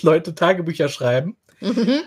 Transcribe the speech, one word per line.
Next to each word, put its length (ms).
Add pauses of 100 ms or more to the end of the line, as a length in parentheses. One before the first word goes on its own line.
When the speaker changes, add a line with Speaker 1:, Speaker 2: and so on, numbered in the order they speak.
Speaker 1:
Leute 320
Tagebücher 540
schreiben." 480 (240)
Speaker 2:
Mhm. 460